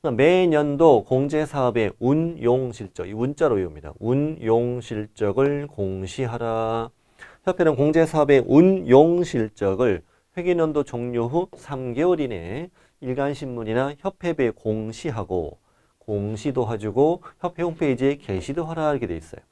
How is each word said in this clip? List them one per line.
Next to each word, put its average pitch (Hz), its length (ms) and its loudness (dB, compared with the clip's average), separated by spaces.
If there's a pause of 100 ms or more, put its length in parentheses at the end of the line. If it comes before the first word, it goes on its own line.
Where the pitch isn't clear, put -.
매년도 147 1000 4
공제 147 400 0
사업의 120 540 0
운용 131 720 0
실적, 90 340 -12
이 98 60 -12
운자로 131 440 0
외웁니다. 78 420 -6
운용 123 800 0
실적을 113 880 -2
공시하라. 113 1200 -4 (540)
협회는 165 320 2
공제 156 300 4
사업의 143 400 4
운용 170 800 6
실적을 104 760 0 (360)
회계년도 165 460 0
종료 120 420 -4
후 170 280 -2
삼 131 380 -10
개월 165 260 0
이내에 120 520 -6 (300)
일간신문이나 131 960 -4
협회부에 165 520 -2
공시하고 110 1080 -6 (400)
공시도 110 760 -4
해주고 117 500 0 (180)
협회 170 220 -6
홈페이지에 143 540 0
게시도 135 480 -6
하라 156 280 -2
이렇게 117 140 -4
돼 85 120 -6
있어요. - 340 -18